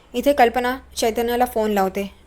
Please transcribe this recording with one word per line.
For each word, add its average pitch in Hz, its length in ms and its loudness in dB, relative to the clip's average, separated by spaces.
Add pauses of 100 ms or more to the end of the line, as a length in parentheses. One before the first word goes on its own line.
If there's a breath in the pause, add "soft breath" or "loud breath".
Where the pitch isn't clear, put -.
(140)
इथे 247 200 2
कल्पना 247 440 2 (200)
चैतन्याला 240 480 0
फोन 220 260 -2
लावते 196 380 -2 (180)